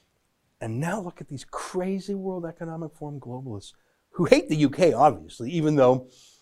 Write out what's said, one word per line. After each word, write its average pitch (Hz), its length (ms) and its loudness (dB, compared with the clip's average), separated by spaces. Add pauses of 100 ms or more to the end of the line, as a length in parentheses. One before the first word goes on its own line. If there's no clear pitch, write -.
(600)
And 117 180 -6
now 175 220 -4
look 175 200 -14
at - 60 -16
these 135 160 -14
crazy 190 720 -8
World 185 320 -8
Economic 165 480 -12
Forum 147 260 -12
globalists 123 540 -12 (380)
who 170 140 0
hate - 220 4
the 160 100 0
U 147 120 4
K, 151 240 4
obviously, 117 580 0
even 156 240 0
though 127 320 6 (340)